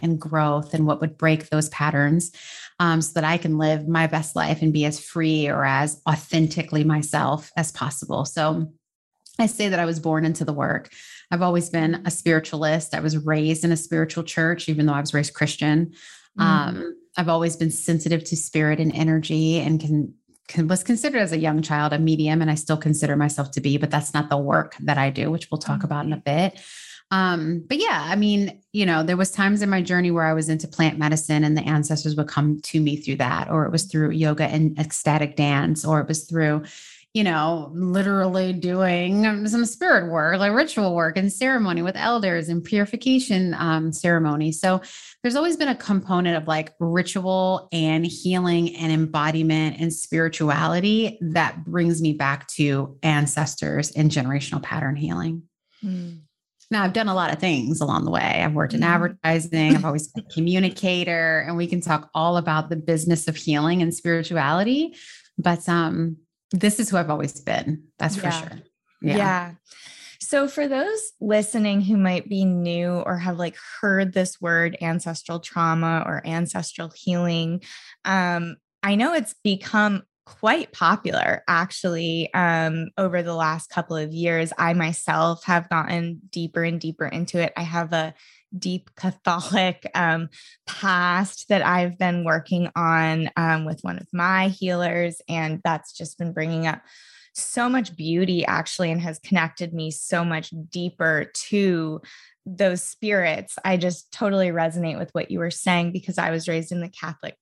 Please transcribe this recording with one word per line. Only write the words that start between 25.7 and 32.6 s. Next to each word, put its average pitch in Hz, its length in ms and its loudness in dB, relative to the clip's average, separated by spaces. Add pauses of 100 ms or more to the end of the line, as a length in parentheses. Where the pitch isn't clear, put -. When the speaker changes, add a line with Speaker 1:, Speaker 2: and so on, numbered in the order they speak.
Speaker 1:
about 147 200 -4
in 156 80 -2
a 147 60 -4
Speaker 2:
Mm-hmm. 143 180 -2 (200)
Speaker 1:
bit. - 40 -20 (500)
Um, 175 580 0
but 285 100 -2
yeah, 202 300 0
I 185 80 0
mean, 202 440 2 (120)
you 202 140 0
know, 160 160 4
there 175 140 0
was 185 140 2
times 202 320 2
in 202 80 0
my 190 120 2
journey 180 280 2
where 165 140 2
I 160 80 2
was 160 160 0
into 156 200 0
plant 156 300 2
medicine 151 460 2
and 151 120 4
the 151 60 0
ancestors 151 540 0
would 151 120 0
come 147 340 2